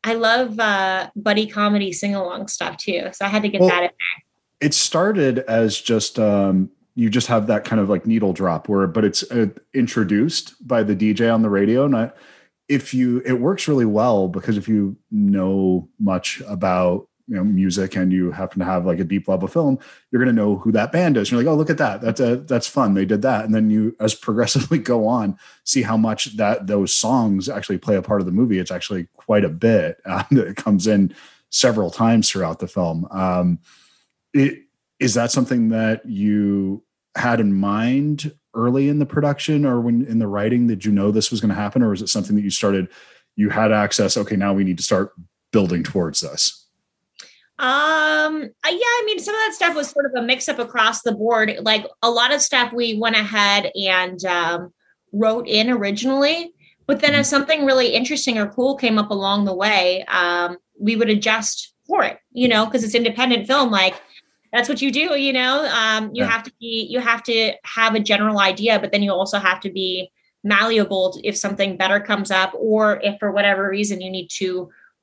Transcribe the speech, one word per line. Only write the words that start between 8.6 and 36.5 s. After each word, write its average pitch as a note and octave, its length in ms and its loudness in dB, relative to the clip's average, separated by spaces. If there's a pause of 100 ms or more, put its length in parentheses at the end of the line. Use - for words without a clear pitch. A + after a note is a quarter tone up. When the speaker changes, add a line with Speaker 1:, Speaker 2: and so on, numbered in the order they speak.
Speaker 2:
where, G2 200 2
but G#2+ 180 0
it's, - 160 0 (100)
uh, A#2 160 2 (260)
introduced A#2+ 840 0 (120)
by A#2+ 160 2
the G#2 120 0
D G#2+ 180 2
J A#2 160 2
on A2+ 140 2
the G#2+ 60 2
radio. G#2 360 2
And C#3 100 2
I, A#2 160 -2 (560)
if C#3+ 260 -2
you, B2 320 0
it B2+ 80 0
works B2+ 340 0
really C3+ 180 2
well G#2 420 2
because F#2+ 300 -2
if F#2 100 -6
you G#2 300 0 (140)
know F#2+ 760 2 (120)
much F#2+ 480 -2
about, F#2 600 0 (200)
you G#2+ 80 -6
know, F#2 80 -2
music F#2+ 520 0
and F#2 160 0
you F2+ 200 0
happen F#2 280 -8
to F2+ 60 -2
have, F2+ 200 -2
like, F2 140 0
a F#2+ 40 -2
deep F#2 240 -2
love F#2 160 0
of - 100 -6
film, C#3+ 240 2 (340)
you're B2 80 2
gonna B2+ 140 2
know G#2 240 2
who A2 160 -2
that G#2+ 180 0
band E3 240 2
is. G#2 160 0
You're A#2+ 80 0
like, C3 80 2
"Oh, D#3+ 80 2
look D3+ 140 0
at D3 80 0
that. A2 240 -2
That's A2+ 180 -2
a, B2 180 2
that's C3 300 -4
fun. A2 280 2
They F#2+ 100 2
did G#2 160 0
that." A2+ 240 0
And A2 100 0
then G#2+ 140 4
you, G#2+ 300 2
as A2 160 0
progressively - 640 0
<laughs> B2 160 -2
go A2 140 2
on, A2 300 -2 (260)
see B2+ 200 0
how A2+ 120 -2
much A2 420 0
that G2+ 300 0
those G2+ 260 0
songs A2 540 2
actually G2 300 -4
play G#2 180 0
a F#2+ 60 0
part G#2 180 0
of F2+ 60 -2
the F2+ 80 -4
movie. G#2+ 260 2
It's F2+ 120 -6
actually F2+ 420 -6
quite G#2 320 2
a E2 40 0
bit, F2 560 2
uh, F#2+ 220 -4
<laughs> - 40 0
that G2 260 2
comes G2+ 280 0
in G2+ 280 2 (360)
several G#2+ 420 0
times A2+ 380 4
throughout F#2 300 -4
the F2+ 80 -8
film. E2+ 440 -2
Um, F2+ 480 0 (760)
it, C#3 300 2 (360)
is A#2+ 140 0
that A#2+ 180 0
something A#2+ 380 0
that A2 380 0
you G2+ 760 0 (320)